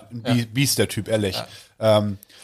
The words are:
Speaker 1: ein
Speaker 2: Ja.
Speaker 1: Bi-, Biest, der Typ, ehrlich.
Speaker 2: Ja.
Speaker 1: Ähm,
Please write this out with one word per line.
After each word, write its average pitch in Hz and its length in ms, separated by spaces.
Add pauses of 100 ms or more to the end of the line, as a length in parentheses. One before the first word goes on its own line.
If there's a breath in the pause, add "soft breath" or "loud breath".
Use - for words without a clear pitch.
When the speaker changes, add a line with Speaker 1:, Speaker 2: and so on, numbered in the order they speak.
(120)
Speaker 1:
ein 117 140
Speaker 2:
Ja. 120 80
Speaker 1:
Bi-, 120 120
Biest, 123 340
der 104 80
Typ, 101 200
ehrlich. 104 280 (440 loud breath)
Speaker 2:
Ja. 110 200
Speaker 1:
Ähm, 104 180 (260 soft breath)